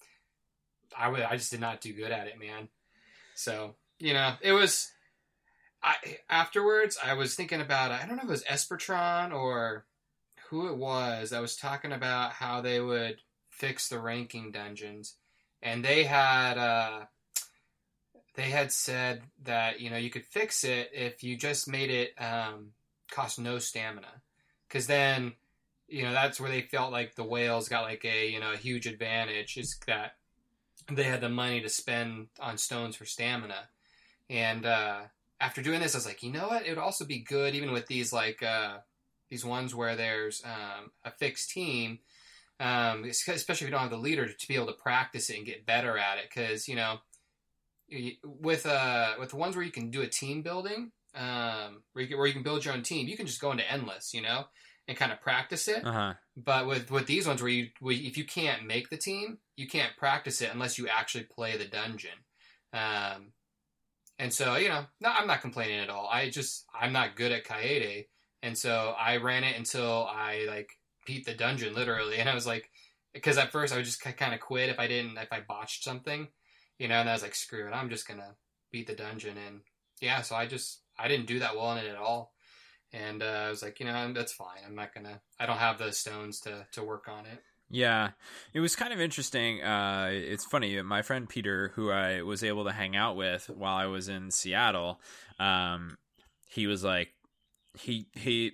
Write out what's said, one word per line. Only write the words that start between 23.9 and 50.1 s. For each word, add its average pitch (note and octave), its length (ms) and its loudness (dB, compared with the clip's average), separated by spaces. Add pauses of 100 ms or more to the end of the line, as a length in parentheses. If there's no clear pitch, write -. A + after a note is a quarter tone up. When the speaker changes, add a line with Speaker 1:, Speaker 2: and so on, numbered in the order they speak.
Speaker 1:
'Cause A#2+ 180 -2
then, C3+ 480 4 (520)
you C#3 160 -4
know, B2 100 0
that's C#3 260 4
where C3+ 120 -4
they B2+ 120 0
felt C3 280 0
like A#2+ 240 -2
the A#2 80 -4
whales A#2 460 0
got, A#2 140 2
like, A2 220 -6
a, A2 240 2
you A2 100 -4
know, A2 140 -2
a G#2 40 -4
huge A#2+ 300 -4
advantage, A2 680 -2
is - 200 -6 (100)
that G#2+ 300 -2 (760)
they C#3 140 2
had B2+ 160 0
the A#2+ 80 0
money A#2+ 320 0
to G#2+ 80 -4
spend A#2 600 -2 (100)
on A#2 180 -6
stones A#2 380 -4
for A2 100 -14
stamina. A2+ 640 -4 (600)
And, A2+ 360 0
uh, G#2+ 420 2 (340)
after C3 200 0
doing D#3+ 200 0
this, D#3 140 2
I B2+ 40 0
was A2 80 -4
like, G2 160 -8
"You A#2+ 80 -6
know E3+ 160 -4
what? A3+ 180 0
It D#3+ 40 -4
would D#3+ 100 -2
also F#3 260 -2
be C#3 140 -6
good, C#3 360 2
even C#3+ 180 -2
with A#2+ 140 -2
these, B2 260 -2
like, A2 300 0
uh, G#2+ 380 0 (480)
these B2 160 -6
ones B2 300 -4
where A#2 220 0
there's, A2 480 -2
um, G#2 480 -10 (100)
a A#2+ 80 -8
fixed - 400 -4
team, A#2+ 480 -2 (600)
um, A#2+ 460 2
es-, A#2+ 220 -2
especially E3 380 -2
if C3+ 40 -4
you - 20 -4
don't C#3 100 2
have B2 100 0
the A2+ 60 -4
leader, C3 360 0
to - 140 -10
be C3+ 80 -2
able A#2+ 120 0
to A2 60 -4
practice B2 560 0
it G#2+ 80 -6
and G#2 100 -10
get - 180 -12
better A#2 320 4
at G2 220 2
it." G2+ 120 -10
'Cause, A2 380 -2
you B2+ 60 -4
know, A2+ 260 -2 (880)
y-, B2 340 -8
with, D#3 420 0
uh, B2 540 4
with B2+ 120 -8
the C#3 60 -8
ones F3+ 180 0
where F3 100 -2
you E3+ 60 -8
can A#2 200 -6
do C3+ 120 -2
a A#2 60 -2
team C#3 340 -4